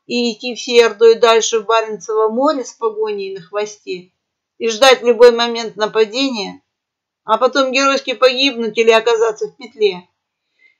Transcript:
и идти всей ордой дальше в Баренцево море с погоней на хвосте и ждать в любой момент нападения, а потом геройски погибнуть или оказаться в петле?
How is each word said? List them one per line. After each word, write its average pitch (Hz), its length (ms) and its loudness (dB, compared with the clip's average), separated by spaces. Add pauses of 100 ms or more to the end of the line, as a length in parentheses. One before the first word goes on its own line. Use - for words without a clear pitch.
и 240 260 -2
идти 240 240 -10
всей 240 300 2
ордой 226 300 4
дальше 226 440 2
в 208 60 -8
Баренцево 220 640 -2
море 262 340 -2
с - 80 -16
погоней 208 640 -6
на 190 60 -14
хвосте 202 720 -10 (440)
и 233 120 -4
ждать 240 320 2
в 233 40 -8
любой 240 280 6
момент 233 420 -4
нападения, 214 880 -2 (640)
а 214 120 0
потом 254 360 0
геройски 269 400 -2
погибнуть 240 640 -2
или 226 140 4
оказаться 226 560 0
в 170 100 -20
петле? 208 500 -4 (720)